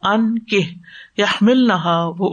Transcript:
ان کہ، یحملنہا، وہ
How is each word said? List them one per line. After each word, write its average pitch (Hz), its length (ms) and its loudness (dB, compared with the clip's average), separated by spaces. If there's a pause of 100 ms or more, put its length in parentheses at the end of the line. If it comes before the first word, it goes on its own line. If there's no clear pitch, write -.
ان 220 380 0
کہ، 208 220 -2 (560)
یحملنہا، 202 800 2 (200)
وہ 190 160 -2